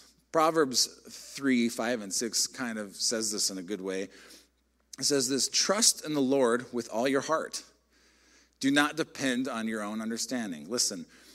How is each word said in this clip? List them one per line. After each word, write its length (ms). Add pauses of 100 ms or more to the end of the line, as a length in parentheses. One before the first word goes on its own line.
(320)
Proverbs 560 (220)
three, 580
five, 340
and 120
six 340
kind 300
of 180
says 360
this 180
in 80
a 60
good 180
way. 280 (880)
It 80
says 220
this, 220
"Trust 560
in 80
the 80
Lord 500
with 180
all 180
your 140
heart. 420 (960)
Do 120
not 240
depend 520
on 200
your 140
own 200
understanding." 680
Listen, 360 (300)